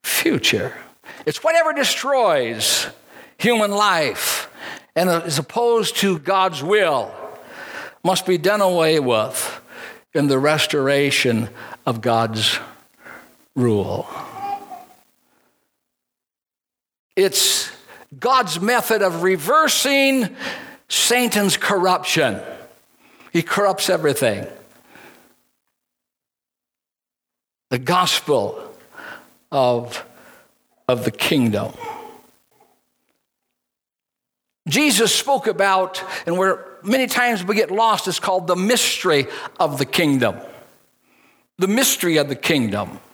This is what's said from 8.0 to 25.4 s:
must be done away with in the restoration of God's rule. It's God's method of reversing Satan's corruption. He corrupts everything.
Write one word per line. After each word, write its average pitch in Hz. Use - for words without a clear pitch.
must 180
be 180
done 196
away 165
with 113
in 147
the 135
restoration 139
of 117
God's 113
rule. 104
It's -
God's 220
method 220
of 170
reversing 269
Satan's 208
corruption. 180
He 170
corrupts 196
everything. 135